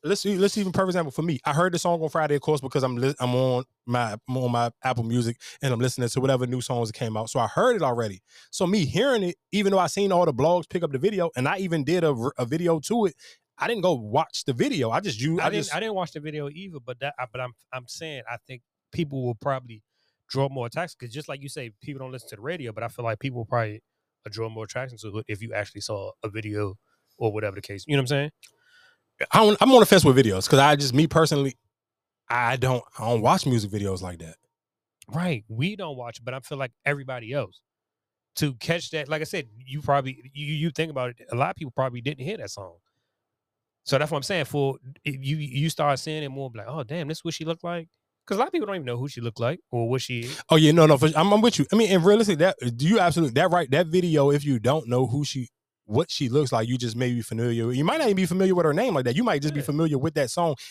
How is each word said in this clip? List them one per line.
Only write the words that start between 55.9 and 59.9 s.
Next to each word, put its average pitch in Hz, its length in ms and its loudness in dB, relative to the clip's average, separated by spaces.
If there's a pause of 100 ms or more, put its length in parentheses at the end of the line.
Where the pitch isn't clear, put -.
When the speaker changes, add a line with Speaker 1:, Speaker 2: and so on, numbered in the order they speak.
Speaker 1:
she 139 200 -4
looks 135 240 2
like, 113 160 0
you 123 100 0
just 117 160 -4
may 123 180 -2
be 120 80 -2
familiar 117 460 -2
with, 123 100 -2
you 143 80 0
might 240 120 2
not 320 80 0
even 208 100 2
be 185 100 2
familiar 185 300 2
with 175 100 2
her 151 80 4
name 208 220 0
like 127 120 0
that. 120 100 0
You 247 80 0
might 160 180 0
just 151 100 -2
be 147 60 -4
Speaker 2:
Yeah. 135 80 -6
Speaker 1:
familiar 151 320 0